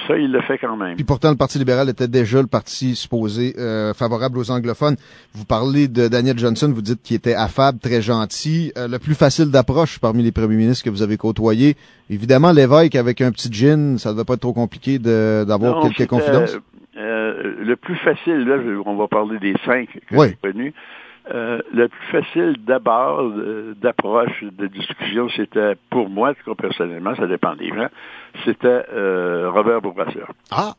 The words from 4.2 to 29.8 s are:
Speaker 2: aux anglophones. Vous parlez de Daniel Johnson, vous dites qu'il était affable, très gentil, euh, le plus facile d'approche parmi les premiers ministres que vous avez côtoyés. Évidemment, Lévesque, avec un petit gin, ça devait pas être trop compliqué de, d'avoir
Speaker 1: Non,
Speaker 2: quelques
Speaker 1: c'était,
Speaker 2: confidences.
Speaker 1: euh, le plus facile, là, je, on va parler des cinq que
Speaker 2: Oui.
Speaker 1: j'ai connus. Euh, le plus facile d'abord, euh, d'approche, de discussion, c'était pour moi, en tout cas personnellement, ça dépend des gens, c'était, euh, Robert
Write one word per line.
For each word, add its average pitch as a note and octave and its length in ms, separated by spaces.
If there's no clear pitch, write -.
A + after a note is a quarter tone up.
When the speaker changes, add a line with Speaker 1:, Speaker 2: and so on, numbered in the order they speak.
Speaker 2:
aux A#2+ 140
anglophones. B2 460
Vous G#2 120
parlez C3+ 420
de A#2+ 220
Daniel B2 280
Johnson, A#2 380
vous A2+ 60
dites A2 200
qu'il - 140
était A#2 180
affable, B2 460
très A#2+ 220
gentil, B2 760
euh, B2 120
le B2 100
plus D3+ 160
facile D3 360
d'approche C3+ 480
parmi A#2 220
les A#2 120
premiers A2 240
ministres A#2 260
que A#2+ 60
vous G2+ 120
avez G#2+ 140
côtoyés. A2+ 600
Évidemment, C3 420
Lévesque, D3 440
avec B2 260
un B2+ 100
petit - 220
gin, C#3+ 440
ça G#2+ 140
devait G#2+ 140
pas B2+ 80
être A#2 80
trop A#2+ 120
compliqué A#2+ 460
de, A2 480
d'avoir G#2+ 280
Speaker 1:
Non, D#3+ 80
Speaker 2:
quelques A#2 100
Speaker 1:
c'était, A#2+ 140
Speaker 2:
confidences. C3+ 500
Speaker 1:
euh, A2 560
le A#2+ 140
plus - 180
facile, D#3 500
là, C3+ 160
je, G#2 240
on G2+ 120
va G#2 100
parler G#2+ 320
des F#2+ 160
cinq B2 220
que G#2 80
Speaker 2:
Oui. C#3+ 100
Speaker 1:
j'ai G2 80
connus. B2+ 220
Euh, A#2 280
le A#2+ 160
plus - 200
facile - 480
d'abord, C3 560
euh, G#2+ 580
d'approche, A2+ 640
de G2+ 220
discussion, G2+ 640
c'était G#2 440
pour A2+ 180
moi, G#2+ 200
en D3 40
tout - 220
cas - 40
personnellement, F2 460
ça F#2+ 120
dépend F2 280
des F2 140
gens, G#2+ 180
c'était, B2 360
euh, F2+ 640
Robert A2 280